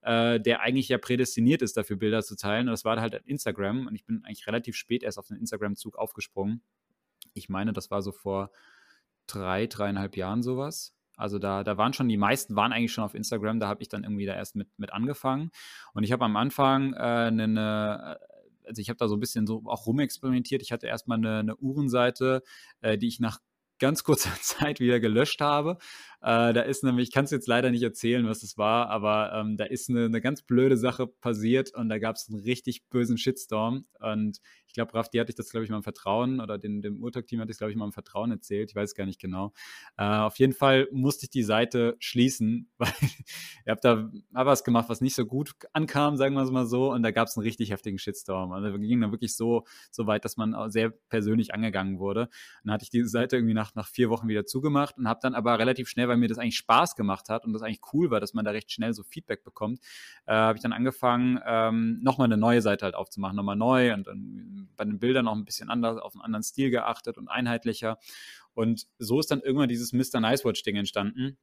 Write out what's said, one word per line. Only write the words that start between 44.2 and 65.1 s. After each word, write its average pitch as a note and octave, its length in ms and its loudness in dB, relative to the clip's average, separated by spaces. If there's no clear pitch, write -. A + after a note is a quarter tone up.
hab B2+ 140 2
was C3+ 160 6
gemacht, A#2 260 4
was A#2 120 -2
nicht C3 140 0
so A#2+ 100 0
gut C3+ 280 -6
ankam, D3 440 2
sagen C#3 180 2
wir's C3+ 160 2
mal B2+ 140 2
so. B2 260 2
Und A#2+ 120 2
da A2+ 80 2
gab's A2+ 260 2
einen A2 60 -2
richtig A2 280 -2
heftigen F#2+ 280 -6
Shitstorm. F#2+ 520 -4
Also G2+ 200 -4
wir G2+ 80 -6
gingen A#2 220 2
dann G#2 100 2
wirklich A2 240 -4
so, A#2 300 2
so A2 160 -2
weit, G#2+ 180 2
dass - 120 -6
man A2 180 0
auch G#2+ 140 -6
sehr A2 200 2
persönlich A2 640 0
angegangen G2 460 -2
wurde. G2+ 300 -2
Dann G#2 100 -2
hatte G#2 100 -2
ich - 60 -18
diese A#2+ 180 2
Seite A#2+ 300 0
irgendwie A2+ 160 2
nach, G#2+ 220 -2
nach G#2+ 120 -6
vier B2 220 2
Wochen A2+ 180 0
wieder G#2 180 0
zugemacht C#3+ 520 0
und B2 100 -2
hab A2+ 140 -2
dann C3 140 0
aber A#2 240 2
relativ B2+ 300 2
schnell, B2 180 0
weil A#2+ 100 4
mir A#2+ 100 6
das A2 100 -2
eigentlich A#2 200 -2
Spaß C#3 380 4
gemacht G2 340 -2
hat A2 160 -2
und A2+ 80 -2
das A2 80 -4
eigentlich A2 200 -8
cool D#3+ 180 4
war, A2 80 4
dass G#2 140 -6
man A2 120 -2
da G#2+ 60 0
recht G#2+ 200 -6
schnell A2+ 220 -2
so G#2+ 100 -10
Feedback - 400 -8
bekommt, - 360 -8
äh, A2 80 0
hab A2 220 6
ich A2+ 60 -12
dann B2+ 120 -2
angefangen, B2 720 2
ähm, A2+ 560 2
nochmal B2+ 240 4
eine A2+ 120 6
neue A#2 240 6
Seite G#2 240 0
halt F#2 100 -2
aufzumachen, F#2+ 400 -6
nochmal G2+ 200 -2
neu B2 380 4
und G2 140 -6
dann G2 680 -14
bei G#2+ 100 -6
den G#2 140 -4
Bildern B2 280 2